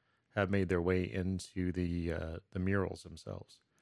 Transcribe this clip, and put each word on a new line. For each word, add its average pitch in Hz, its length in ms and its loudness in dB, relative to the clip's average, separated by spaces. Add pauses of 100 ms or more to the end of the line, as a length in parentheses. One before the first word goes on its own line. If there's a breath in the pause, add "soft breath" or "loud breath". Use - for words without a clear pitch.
(340)
have 98 160 2
made 98 180 4
their 90 120 4
way 92 220 4
into 92 720 -2
the, 85 400 0
uh, 82 240 -4 (160)
the 95 60 -4
murals 92 440 0
themselves. - 560 -14 (240 loud breath)